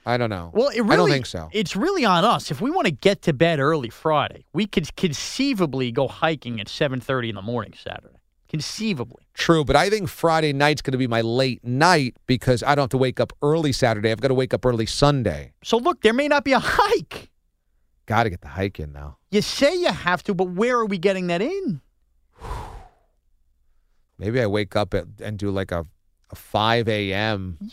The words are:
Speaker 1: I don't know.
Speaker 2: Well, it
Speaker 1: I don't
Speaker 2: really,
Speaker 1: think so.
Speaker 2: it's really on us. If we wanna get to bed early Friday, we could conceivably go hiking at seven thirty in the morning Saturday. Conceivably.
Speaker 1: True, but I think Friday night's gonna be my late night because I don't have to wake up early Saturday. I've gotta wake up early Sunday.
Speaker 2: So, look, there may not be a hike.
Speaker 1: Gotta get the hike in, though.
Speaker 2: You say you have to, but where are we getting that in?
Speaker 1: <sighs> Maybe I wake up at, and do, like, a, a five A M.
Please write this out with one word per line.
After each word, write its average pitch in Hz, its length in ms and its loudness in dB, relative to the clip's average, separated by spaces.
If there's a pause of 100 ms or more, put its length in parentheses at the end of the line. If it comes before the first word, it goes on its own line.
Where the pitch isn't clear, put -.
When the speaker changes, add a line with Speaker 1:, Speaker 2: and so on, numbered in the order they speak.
Speaker 1:
I 120 120 0
don't 120 120 0
know. 87 240 -6
Speaker 2:
Well, 254 180 2
it 214 40 -8
Speaker 1:
I 220 40 -2
don't 214 100 2
Speaker 2:
really, 170 240 6
Speaker 1:
think 131 140 0
so. 80 260 -8
Speaker 2:
it's 202 240 -4
really 320 280 0
on 180 200 4
us. - 260 2
If 139 100 -6
we 233 100 -2
wanna 330 200 0
get 190 320 0
to 170 100 0
bed 160 280 2
early 135 300 0
Friday, 151 640 -2
we 208 140 -2
could - 300 -4
conceivably 156 960 -2
go 131 160 0
hiking 123 520 -4
at 98 80 -10
seven 131 320 -2
thirty 123 280 -2
in 107 80 -8
the 95 60 -12
morning 117 380 -6
Saturday. - 380 -14 (300)
Conceivably. 160 720 -6 (120)
Speaker 1:
True, 160 300 4
but 123 120 4
I 180 120 4
think 202 200 0
Friday 160 440 0
night's 147 300 2
gonna 131 160 -2
be 131 80 0
my 113 140 0
late 120 440 0
night 139 520 4 (100)
because 127 380 2
I 139 100 2
don't 143 100 2
have 123 60 -6
to 135 80 0
wake 127 220 0
up 113 200 -2
early 151 300 0
Saturday. 113 400 0
I've 110 100 -2
gotta 131 140 2
wake 127 180 0
up 117 140 0
early 113 200 0
Sunday. 107 680 0 (100)
Speaker 2:
So, - 140 0
look, 277 260 0
there 220 100 6
may 277 140 0
not 285 180 2
be 269 80 2
a 240 80 4
hike. - 680 -2 (760)
Speaker 1:
Gotta 110 220 2
get 87 140 -10
the 73 60 -18
hike 95 300 -6
in, 73 140 -10
though. 73 240 -16 (140)
Speaker 2:
You 202 100 2
say 285 400 2
you 320 100 2
have 175 340 -2
to, 208 100 -2
but 180 160 0
where 226 280 0
are 226 60 0
we 196 140 -4
getting 185 300 0
that 175 120 0
in? 302 400 -4 (580)
Speaker 1:
<sighs> - 60 -18 (1700)
Maybe 113 220 -2
I 113 60 2
wake 101 300 -2
up 104 180 -2
at, 85 120 -2 (140)
and 107 180 -8
do, 101 120 -4
like, 95 220 -4
a, 85 120 -4 (460)
a - 60 -18
five 110 520 2
A 104 240 0
M. 98 460 -2 (140)